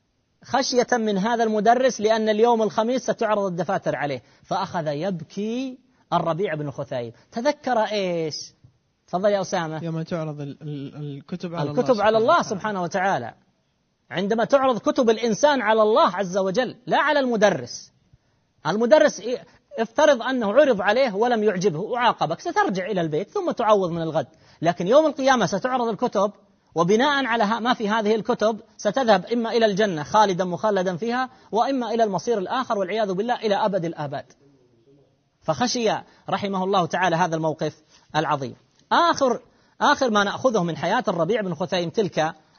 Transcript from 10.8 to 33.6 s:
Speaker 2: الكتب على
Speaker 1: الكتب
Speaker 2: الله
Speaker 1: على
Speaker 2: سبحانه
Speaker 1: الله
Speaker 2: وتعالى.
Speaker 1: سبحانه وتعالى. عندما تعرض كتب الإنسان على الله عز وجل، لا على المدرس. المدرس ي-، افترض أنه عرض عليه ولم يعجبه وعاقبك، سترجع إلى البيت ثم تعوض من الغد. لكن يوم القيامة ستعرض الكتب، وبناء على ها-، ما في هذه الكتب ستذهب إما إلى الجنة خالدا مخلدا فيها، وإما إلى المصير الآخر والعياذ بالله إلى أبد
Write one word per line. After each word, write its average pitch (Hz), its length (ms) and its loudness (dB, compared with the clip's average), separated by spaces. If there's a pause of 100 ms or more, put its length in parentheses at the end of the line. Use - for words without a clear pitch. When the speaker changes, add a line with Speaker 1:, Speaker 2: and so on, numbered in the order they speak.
Speaker 2:
الكتب 151 600 -10
على 151 140 -4
Speaker 1:
الكتب 240 220 0
Speaker 2:
الله 208 120 0
Speaker 1:
على 220 140 2
Speaker 2:
سبحانه - 0 -
Speaker 1:
الله 240 160 2
Speaker 2:
وتعالى. 330 160 2
Speaker 1:
سبحانه 202 320 -6
وتعالى. 170 520 -2 (800)
عندما 202 340 0
تعرض 262 320 2
كتب 269 320 0
الإنسان 233 520 2
على 220 200 4
الله 214 340 4
عز 185 220 -4
وجل، 190 380 -2 (100)
لا 233 160 2
على 294 180 2
المدرس. 202 720 0 (760)
المدرس 233 520 4
ي-، 220 180 -6 (420)
افترض 269 420 2
أنه 233 320 -2
عرض 254 280 4
عليه 220 320 2
ولم 220 300 0
يعجبه 185 360 0
وعاقبك، 202 600 -2
سترجع 320 460 -2
إلى 196 160 -2
البيت 160 280 -4
ثم 359 220 -4
تعوض 208 400 2
من 170 100 -4
الغد. 156 260 -4 (340)
لكن 175 260 0
يوم 294 180 6
القيامة 262 400 2
ستعرض 240 420 -2
الكتب، 208 440 0 (440)
وبناء 240 500 2
على 233 180 0
ها-، 214 160 0
ما 240 140 0
في 208 160 -4
هذه 214 260 0
الكتب 220 440 0 (180)
ستذهب 214 480 2
إما 226 260 -2
إلى 226 140 4
الجنة 196 380 0
خالدا 196 420 2
مخلدا 185 520 0
فيها، 240 320 -4 (220)
وإما 233 420 0
إلى 226 100 2
المصير 214 340 0
الآخر 202 400 -2
والعياذ 196 360 -2
بالله 220 220 -2
إلى 208 200 0
أبد 196 300 0